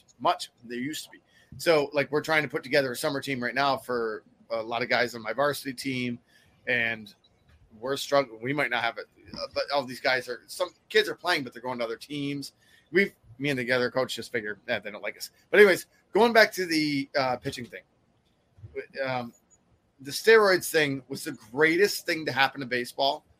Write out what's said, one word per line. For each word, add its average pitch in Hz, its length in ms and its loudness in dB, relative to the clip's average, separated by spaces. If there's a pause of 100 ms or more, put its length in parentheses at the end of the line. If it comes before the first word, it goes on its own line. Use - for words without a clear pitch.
(200)
much. 170 320 -2 (120)
There 120 140 -10
used 143 280 -8
to - 40 -20
be. - 80 -20 (400)
So, 147 340 2
like, 143 200 0
we're 147 100 0
trying 156 220 2
to 135 60 -4
put 156 120 -6
together 135 300 0
a 120 40 -8
summer 139 240 -4
team 127 240 -6
right 120 120 -4
now 139 220 2
for 117 440 -4 (300)
a 113 100 -4
lot 117 220 -4
of 110 60 -6
guys 120 260 2
on 113 80 -12
my 110 100 -6
varsity 139 400 -2
team, 123 460 -6 (460)
and 113 480 -2 (680)
we're 135 160 -4
struggling. 127 440 0
We 131 120 -4
might 143 160 -2
not 120 120 -2
have 117 160 -2
it, 92 100 -12 (260)
uh, 95 200 -10
but 139 100 -2 (100)
all 143 100 0
these 123 160 -10
guys 127 300 0
are, 117 180 -8
some 175 220 -4 (180)
kids 208 220 2
are 151 60 -6
playing, 170 280 -2
but 123 80 -12
they're 120 100 -18
going 123 180 -6
to 120 40 -2
other 113 140 -6
teams. 143 560 -8 (360)
We've, 196 220 2 (260)
me 143 120 -2
and 131 100 -2
the 120 120 -4
other 123 200 2
coach 131 240 -2
just - 160 -10
figured, 107 280 -6 (100)
"Eh, 113 100 0
they 104 100 -10
don't 101 140 -14
like 107 140 -8
us." - 140 -14 (200)
But 180 80 8
anyways, 190 280 8 (260)
going 226 180 4
back 214 220 6
to 185 120 -4
the, 151 440 0 (100)
uh, 131 180 0
pitching 131 280 -8
thing, 98 160 -16 (1200)
um, 123 280 -4 (640)
the 135 120 -14
steroids 208 580 6
thing 139 400 0
was 139 160 -10
the 156 100 -10 (160)
greatest 160 540 2
thing 160 220 -2
to 151 40 -4
happen 135 300 0
to 131 60 -8
baseball 135 580 -2 (140)